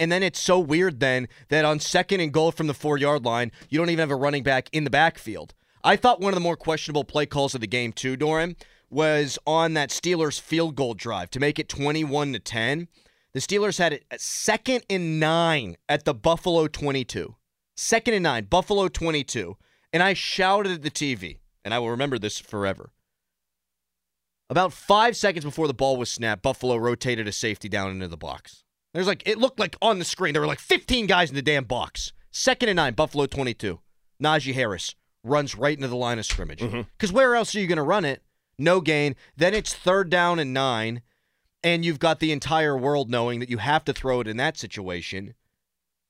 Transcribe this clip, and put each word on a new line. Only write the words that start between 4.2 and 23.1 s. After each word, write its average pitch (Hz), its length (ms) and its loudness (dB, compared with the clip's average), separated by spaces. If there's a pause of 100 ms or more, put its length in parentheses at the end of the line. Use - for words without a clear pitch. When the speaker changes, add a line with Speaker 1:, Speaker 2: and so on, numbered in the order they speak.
Speaker 1:
back 131 300 0
in 156 120 0
the 135 60 -2
backfield. 117 600 0 (300)
I 196 140 6
thought 233 240 4
one 196 140 0
of - 0 -
the 175 80 0
more 170 160 -2
questionable 151 460 -2
play 147 200 -2
calls 139 300 -2
of 120 80 -4
the 110 40 -6
game 117 280 -2
too, 131 200 -4
Doran, 160 420 0 (340)
was 147 560 2
on 160 260 2
that 143 160 0
Steelers 160 500 -2
field 160 380 -2
goal 123 160 0
drive 98 380 -6
to 127 100 -6
make 147 180 0
it 156 120 -6
twenty-one 147 640 -2
to 110 40 -6
ten. 127 500 -4 (440)
The 135 80 -4
Steelers 202 380 0
had 165 160 2
it 131 160 -12
at 120 100 -12
second - 720 -2
and 170 280 0
nine 156 600 0 (100)
at 147 160 0
the 156 80 2
Buffalo 165 560 2
twenty-two. 135 640 -4 (420)
Second 226 360 0
and 196 120 2
nine, 120 200 0
Buffalo 185 440 2
twenty-two. 131 680 -4 (340)
And 165 120 2
I 190 100 4
shouted 190 600 2
at 160 100 -8
the 147 80 -4
T 143 240 -2
V, 90 240 -12 (260)
and 104 80 -4
I 117 60 0
will 120 100 -2
remember 127 300 -2
this 104 200 -4
forever. 98 520 -4 (1600)